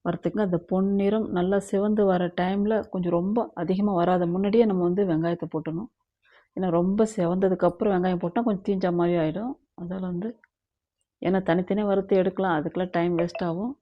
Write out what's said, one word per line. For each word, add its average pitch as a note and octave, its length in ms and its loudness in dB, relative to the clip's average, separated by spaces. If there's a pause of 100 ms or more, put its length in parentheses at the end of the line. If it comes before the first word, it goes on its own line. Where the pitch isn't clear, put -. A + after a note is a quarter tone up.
வறுத்துக்கங்க. F3 440 -2
அந்த F3 120 0
பொன்னிறம் G3 720 0
நல்லா F#3 280 0
சிவந்து G#3 460 0
வர F3+ 220 2 (100)
டைம்ல G3+ 520 0
கொஞ்சம் F3+ 220 -2
ரொம்ப G3 420 0
அதிகமா F#3+ 400 0
வராத F3 320 2
முன்னாடியே G3+ 400 2
நம்ம F#3 180 2
வந்து F3+ 220 2
வெங்காயத்தை E3+ 420 -2
போட்டுடணும். E3 420 -6 (680)
ஏன்னா, F#3 120 -2
ரொம்ப F#3 360 2
செவந்ததுக்கு F#3 640 0
அப்புறம் G3+ 260 0
வெங்காயம் F3+ 300 0
போட்டா F3 180 -2
கொஞ்சம் G#3 240 -2
தீஞ்ச F#3+ 300 0
மாதிரி F3 220 2
ஆயிடும். F3 360 -2 (240)
அதால F3+ 240 -8
வந்து F#3 280 -4 (920)
ஏன்னா F#3+ 200 2
தனித்தனியா G3 440 0
வறுத்து G3 300 0
எடுக்கலாம், F#3 400 2
அதுக்கெல்லாம் F3+ 420 -4
டைம் F3 200 2
வேஸ்ட் E3+ 260 -2
ஆகும். F#3 380 -4